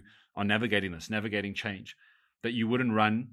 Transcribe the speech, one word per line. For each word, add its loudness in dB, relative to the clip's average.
are 0
navigating 2
this, -12
navigating -2
change, -10
that -4
you 0
wouldn't 2
run 4